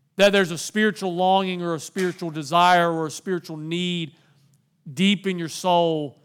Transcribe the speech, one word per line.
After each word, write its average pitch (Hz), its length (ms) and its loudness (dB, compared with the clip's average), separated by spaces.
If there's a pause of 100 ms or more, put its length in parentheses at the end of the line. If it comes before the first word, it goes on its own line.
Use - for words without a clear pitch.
(180)
that 196 160 6
there's 190 180 2
a 170 60 -6
spiritual 208 580 -2
longing 185 460 2
or 170 140 -4
a 151 40 -6
spiritual 180 500 -6
desire 170 640 4
or 165 160 -4
a 143 40 -8
spiritual 175 440 -8
need 170 580 -4 (800)
deep 196 320 0
in 185 140 -4
your 165 100 -6
soul 165 760 0